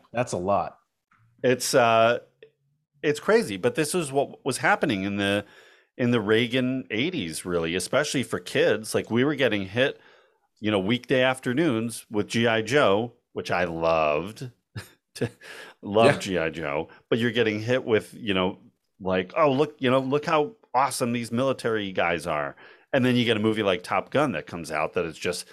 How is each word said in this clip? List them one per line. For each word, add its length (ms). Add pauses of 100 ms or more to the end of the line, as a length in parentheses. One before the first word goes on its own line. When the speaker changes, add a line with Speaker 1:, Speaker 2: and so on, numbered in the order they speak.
(140)
Speaker 1:
That's 180
a 60
lot. 400 (640)
Speaker 2:
It's, 320
uh, 460 (840)
it's 180
crazy, 380
but 160
this 200
is 160
what 320
was 140
happening 460
in 140
the, 280 (540)
in 140
the 80
Reagan 720
eighties, 540
really, 300
especially 480
for 180
kids. 540
Like, 160
we 140
were 100
getting 320
hit, 340 (600)
you 100
know, 80
weekday 440
afternoons 840
with 200
G 180
I 160
Joe, 520 (180)
which 180
I 140
loved. 840 (280)
<laughs> 440 (640)
Love 300
Speaker 1:
Yeah. 60
Speaker 2:
G 200
I 120
Joe, 380 (220)
but 80
you're 140
getting 280
hit 240
with, 300
you 180
know, 260 (420)
like, 360
"Oh, 140
look, 300
you 100
know, 80
look 260
how 280 (200)
awesome 400
these 200
military 600
guys 360
are." 260 (380)
And 120
then 120
you 80
get 120
a 40
movie 240
like 180
Top 280
Gun 220
that 140
comes 240
out 220
that 120
is 140
just 340